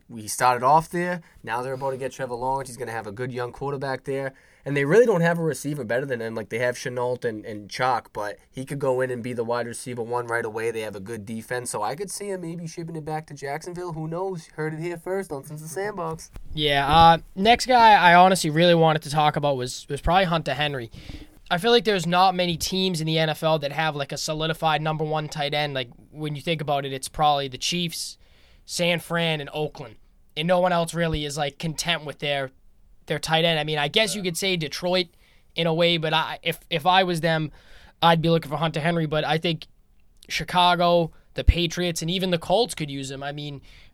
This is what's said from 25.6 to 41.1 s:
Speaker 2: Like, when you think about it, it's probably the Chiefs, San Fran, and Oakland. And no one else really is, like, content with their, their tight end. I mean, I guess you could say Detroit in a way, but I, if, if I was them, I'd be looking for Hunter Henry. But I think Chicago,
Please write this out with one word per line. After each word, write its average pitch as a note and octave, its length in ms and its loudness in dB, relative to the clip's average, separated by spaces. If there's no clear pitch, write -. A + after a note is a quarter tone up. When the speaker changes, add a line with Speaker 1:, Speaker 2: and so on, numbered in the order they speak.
Speaker 2:
Like, C3 120 -4
when D3+ 240 -6
you C#3 60 -10
think E3 180 -2
about C#3+ 240 -2
it, C#3 80 -6
it's C3+ 160 -8
probably D3 400 2
the B2+ 100 -10
Chiefs, - 600 -4
San F3 340 0
Fran, E3 400 -2
and C#3+ 140 -10
Oakland. C#3+ 420 -8
And D#3 100 -4
no F3+ 140 4
one F3+ 140 2
else E3 200 0
really D#3+ 300 -2
is, C#3+ 140 -8
like, C#3+ 200 -4
content E3 460 -4
with C#3+ 160 -12
their, C#3 320 -2
their D#3 120 -2
tight D#3+ 280 2
end. E3 120 2
I D3+ 60 -2
mean, D3+ 140 -2
I D3 100 0
guess G#3 260 0
you G#3 100 -8
could F3 120 -4
say F#3+ 220 -2
Detroit F3+ 500 -2
in E3 120 0
a E3 60 2
way, E3+ 240 4
but D#3 160 -2
I, D#3 300 0
if, E3 160 -4
if E3 160 -4
I F#3 180 6
was F3 180 -2
them, D#3+ 300 -2
I'd E3 200 6
be D#3+ 80 2
looking E3 220 2
for D3+ 60 -6
Hunter D#3 240 -2
Henry. E3+ 240 0
But D3+ 180 -2
I C#3+ 140 0
think D#3+ 300 -2
Chicago, F3 840 2